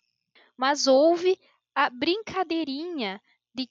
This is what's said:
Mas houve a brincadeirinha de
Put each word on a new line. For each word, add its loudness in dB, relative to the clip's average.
Mas -2
houve 4
a 2
brincadeirinha -4
de -8